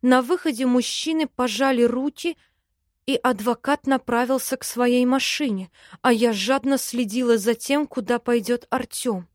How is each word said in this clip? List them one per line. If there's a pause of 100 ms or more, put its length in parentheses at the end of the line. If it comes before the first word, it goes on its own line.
На
выходе
мужчины
пожали
руки, (720)
и
адвокат
направился
к
своей
машине, (300)
а
я
жадно
следила
за
тем,
куда
пойдет
Артем.